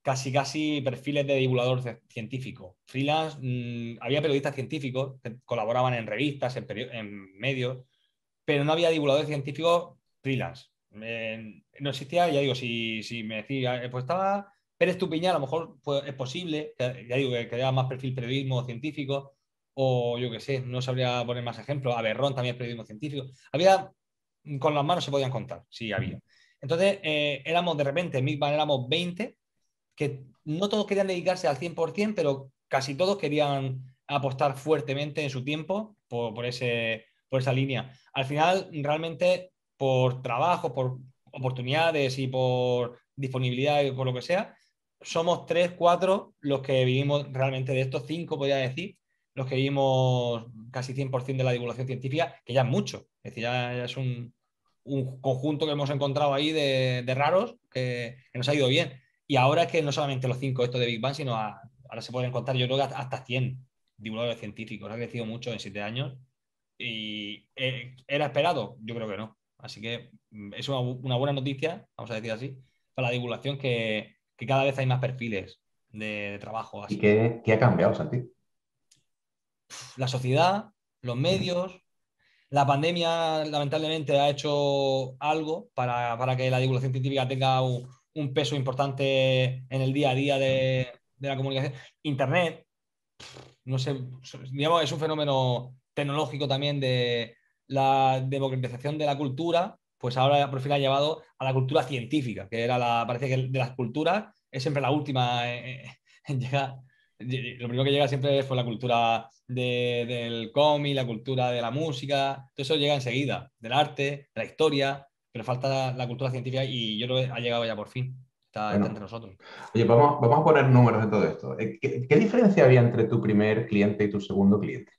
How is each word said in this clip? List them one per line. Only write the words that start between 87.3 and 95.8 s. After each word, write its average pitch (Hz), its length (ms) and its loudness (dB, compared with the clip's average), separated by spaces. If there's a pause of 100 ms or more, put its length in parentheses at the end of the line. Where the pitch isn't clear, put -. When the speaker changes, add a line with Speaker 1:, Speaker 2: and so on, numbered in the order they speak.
Speaker 1:
un, 127 260 -2 (260)
un 143 200 -4
peso 147 220 0
importante 131 1120 2
en 135 100 -2
el 131 120 0
día 139 180 2
a 127 40 2
día 139 240 2
de, 131 500 2 (280)
de 139 120 -8
la 135 80 -2
comunicación. 135 360 -2 (300)
Internet, 151 640 0 (1000)
no 131 140 -2
sé, 135 180 -2 (540)
digamos, 151 320 2
es 143 100 -2
un 160 80 -4
fenómeno 135 760 0 (180)